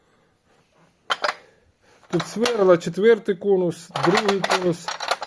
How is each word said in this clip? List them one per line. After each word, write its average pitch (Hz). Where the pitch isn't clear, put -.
Тут 170
сверла, 208
четвертий 202
конус, 185
другий 202
конус. 180